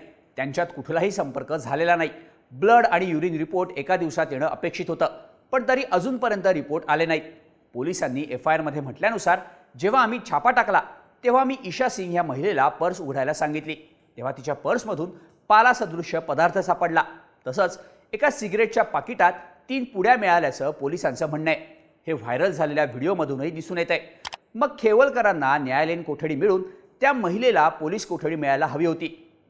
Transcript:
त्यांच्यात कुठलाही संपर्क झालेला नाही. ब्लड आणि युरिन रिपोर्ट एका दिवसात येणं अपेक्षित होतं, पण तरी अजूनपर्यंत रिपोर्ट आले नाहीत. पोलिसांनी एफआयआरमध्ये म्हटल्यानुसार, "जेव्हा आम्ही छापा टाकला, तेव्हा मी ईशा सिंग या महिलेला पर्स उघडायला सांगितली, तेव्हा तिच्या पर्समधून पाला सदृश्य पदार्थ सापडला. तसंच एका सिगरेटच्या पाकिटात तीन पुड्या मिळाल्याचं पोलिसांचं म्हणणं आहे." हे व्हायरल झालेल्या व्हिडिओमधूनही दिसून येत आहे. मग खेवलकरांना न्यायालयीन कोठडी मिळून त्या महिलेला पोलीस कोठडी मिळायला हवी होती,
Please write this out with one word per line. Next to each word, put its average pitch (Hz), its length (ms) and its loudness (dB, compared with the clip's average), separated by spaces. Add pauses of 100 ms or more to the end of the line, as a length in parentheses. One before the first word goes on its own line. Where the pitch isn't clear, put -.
(360)
त्यांच्यात 135 300 -2 (100)
कुठलाही 165 340 -2
संपर्क 139 420 -6
झालेला 156 440 2
नाही. 160 140 -2 (420)
ब्लड 220 340 6
आणि 175 200 2
युरिन 165 300 -2
रिपोर्ट 180 400 -2
एका 139 200 0
दिवसात 160 360 -2
येणं 139 140 -2
अपेक्षित - 420 -4
होतं, 175 200 0 (440)
पण 262 160 2
तरी 262 140 2 (100)
अजूनपर्यंत 208 540 0
रिपोर्ट 156 420 0
आले 156 180 2
नाहीत. 160 160 0 (520)
पोलिसांनी 139 560 -4
एफआयआरमध्ये 151 520 -2
म्हटल्यानुसार, 180 560 0 (400)
"जेव्हा 208 240 2
आम्ही 233 160 0 (120)
छापा 233 200 2
टाकला, 208 320 2 (420)
तेव्हा 247 200 4
मी 262 200 -2
ईशा 202 240 -2
सिंग 185 240 -6
या 175 100 2
महिलेला 143 460 0
पर्स 180 320 -2
उघडायला 135 320 -4
सांगितली, 151 420 -4 (420)
तेव्हा 123 160 -6
तिच्या 139 220 -6
पर्समधून 185 560 -4 (380)
पाला 226 240 8
सदृश्य 170 460 -4
पदार्थ 165 400 2
सापडला. 175 440 2 (440)
तसंच 175 340 -2 (320)
एका 277 180 2
सिगरेटच्या 214 540 0
पाकिटात 180 480 0 (360)
तीन 254 160 -4
पुड्या 220 320 2
मिळाल्याचं 170 540 2
पोलिसांचं 147 580 -4
म्हणणं 156 220 -2
आहे." - 300 -6 (260)
हे 160 60 -4
व्हायरल 131 380 -2
झालेल्या 151 340 0
व्हिडिओमधूनही 139 680 -2
दिसून 160 280 -8
येत 170 120 0
आहे. 170 100 0 (540)
मग 262 240 -2
खेवलकरांना 214 800 4
न्यायालयीन 151 440 0
कोठडी 151 340 -4
मिळून 185 260 2 (380)
त्या 269 120 4
महिलेला 208 560 2
पोलीस 170 380 -4
कोठडी 165 280 -4
मिळायला 143 320 0
हवी 151 200 -2
होती, 165 460 -6 (180)